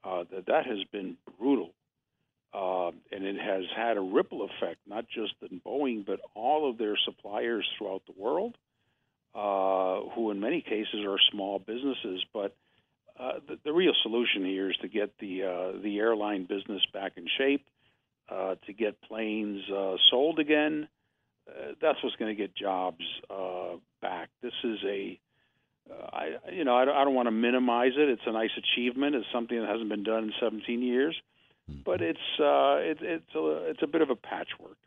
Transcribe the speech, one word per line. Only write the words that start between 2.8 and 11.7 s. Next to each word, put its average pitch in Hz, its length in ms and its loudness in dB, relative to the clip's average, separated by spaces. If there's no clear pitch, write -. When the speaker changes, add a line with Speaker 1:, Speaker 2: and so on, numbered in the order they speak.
Speaker 1:
and 98 140 -6
it 98 120 -4
has 95 280 -2
had 113 220 0
a 98 40 -2
ripple 110 420 0
effect, 90 440 -6
not 107 220 -8
just 107 240 -6
in 90 80 -12
Boeing, 113 460 -2
but 95 160 -4
all 139 340 2
of 113 80 -6
their 107 260 0
suppliers 110 640 -4
throughout 95 280 -6
the 85 160 -20
world, 175 360 -2
uh, 95 800 2
who 113 160 0
in 98 80 -2
many 135 220 0
cases 107 440 -4
are 98 120 -2
small 98 260 -2
businesses. 113 640 -4